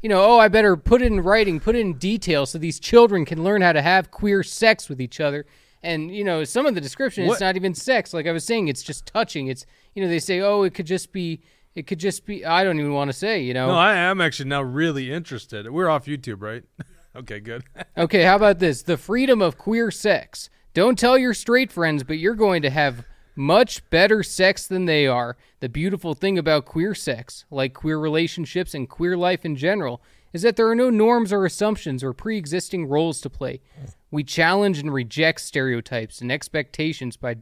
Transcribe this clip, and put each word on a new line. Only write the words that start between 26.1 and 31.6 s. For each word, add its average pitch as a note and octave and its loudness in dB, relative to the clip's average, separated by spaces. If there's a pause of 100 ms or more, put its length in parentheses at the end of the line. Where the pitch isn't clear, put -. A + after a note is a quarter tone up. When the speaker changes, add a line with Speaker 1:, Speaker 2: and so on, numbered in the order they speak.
Speaker 1:
thing F#3+ 0
about D3+ 2
queer F3+ -4
sex, - -10
like C3+ -4
queer D#3 -4
relationships D#3+ -4
and C3+ -8
queer F3 -4
life F3+ 0
in D3+ -4
general, D3 -4 (300)
is E3+ -8
that A#3 2
there A3+ 2
are A#3 2
no B3+ 2
norms A3+ 2
or G3 0
assumptions F3 -4